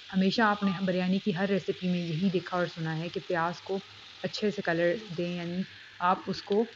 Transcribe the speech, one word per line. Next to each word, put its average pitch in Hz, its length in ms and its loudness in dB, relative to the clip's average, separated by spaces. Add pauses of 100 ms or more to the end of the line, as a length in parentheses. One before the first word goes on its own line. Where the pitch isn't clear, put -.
(120)
हमेशा 190 340 4
आपने 196 400 2
बिरयानी 185 340 2
की 214 120 0
हर 190 160 0
recipe 185 420 0
में 180 100 2
यही 170 300 0
देखा 180 280 -2
और 175 100 2
सुना 160 260 -4
है 165 160 -4
कि 185 100 -4
प्याज 170 400 -2
को 190 200 -4 (440)
अच्छे 208 280 -2
से 202 100 -4
color 175 380 2 (180)
दें, 175 200 -2
यानी 175 260 -4 (380)
आप 185 280 2
उसको 202 360 0 (100)